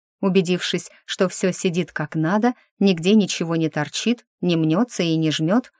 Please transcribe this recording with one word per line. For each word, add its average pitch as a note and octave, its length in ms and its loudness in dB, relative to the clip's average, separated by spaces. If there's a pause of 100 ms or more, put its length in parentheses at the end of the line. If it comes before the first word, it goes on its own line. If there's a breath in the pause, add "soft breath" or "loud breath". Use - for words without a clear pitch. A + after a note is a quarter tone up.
(200)
Убедившись, F3+ 680 0 (140)
что - 240 -2
всё F3+ 240 -2
сидит F3 400 -2
как - 240 -6
надо, G#3+ 380 0 (260 soft breath)
нигде F#3+ 340 4
ничего E3+ 420 0
не D#3+ 120 0
торчит, D3+ 560 -4 (160)
не F3+ 160 2
мнётся E3 460 0
и E3 140 0
не D#3+ 140 0
жмёт, E3 500 -2